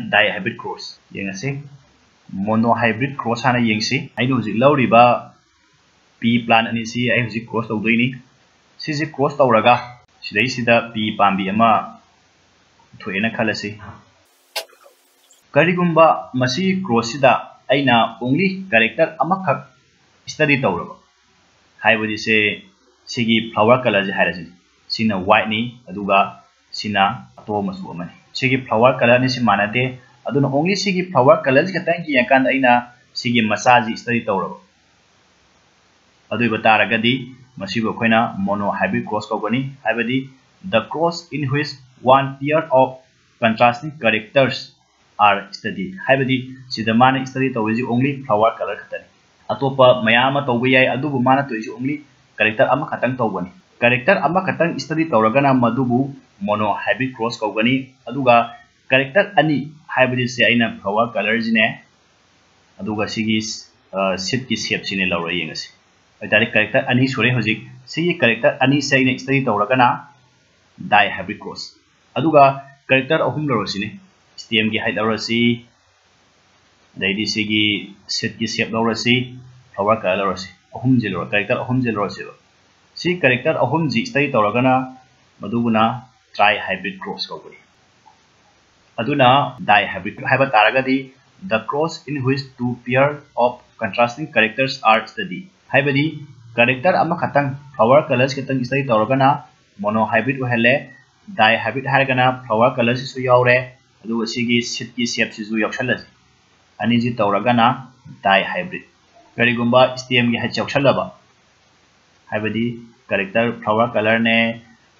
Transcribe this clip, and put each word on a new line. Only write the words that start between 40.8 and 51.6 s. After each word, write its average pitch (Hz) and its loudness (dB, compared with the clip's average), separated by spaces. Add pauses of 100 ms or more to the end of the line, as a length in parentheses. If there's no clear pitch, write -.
cross 170 -4 (120)
in 147 -6
which 147 -4 (300)
one 131 4 (100)
pair 151 0 (100)
of 131 4 (520)
contrasting 120 2
characters 113 2 (640)
are 101 4 (120)
studied꯫ 95 -8 (100)
ꯍꯥꯏꯕꯗꯤ 131 2 (320)
ꯁꯤꯗ 110 -2
ꯃꯥꯅ 131 4
ꯁ꯭ꯇꯗꯤ 131 -2
ꯇꯧꯔꯤꯁꯤ 110 -2
only 123 0 (120)
ꯐ꯭ꯂꯥꯋꯔ 110 2
ꯀꯂꯔ 98 -6
ꯈꯛꯇꯅꯤ꯫ - -14 (420)
ꯑꯇꯣꯞꯄ 135 2 (160)
ꯃꯌꯥꯝ 117 4
ꯑꯃ 139 0
ꯇꯧꯕ 123 0
ꯌꯥꯏ, 127 6
ꯑꯗꯨꯕꯨ 135 -2
ꯃꯥꯅ 131 4
ꯇꯧꯔꯤꯁꯤ 117 -8